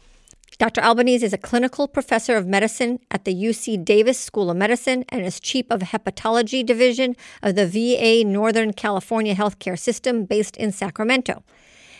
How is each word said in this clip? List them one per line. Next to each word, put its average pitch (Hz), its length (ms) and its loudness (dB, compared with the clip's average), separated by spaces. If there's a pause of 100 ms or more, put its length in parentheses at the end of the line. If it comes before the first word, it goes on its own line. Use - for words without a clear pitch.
(580)
Doctor 226 240 0
Albanese 240 420 4
is 196 80 0
a 196 60 -2
clinical 254 500 -2
professor 240 480 0
of 190 100 0
medicine 220 520 0 (120)
at - 140 -6
the 196 80 -2
U 202 220 -2
C 220 240 -4
Davis 220 420 4
School 190 300 -4
of 170 80 -2
Medicine 247 500 0
and 226 160 -6
is 185 160 -8
chief 254 300 -4
of 196 100 0
hepatology 226 840 -2
division 247 500 2 (260)
of 202 120 0
the 196 120 4
V 226 300 0
A 226 280 4
Northern 214 500 0
California 214 600 -2
Healthcare 196 440 -4
System 233 480 -2
based 202 320 -2
in 214 120 -2
Sacramento. 220 720 -2 (580)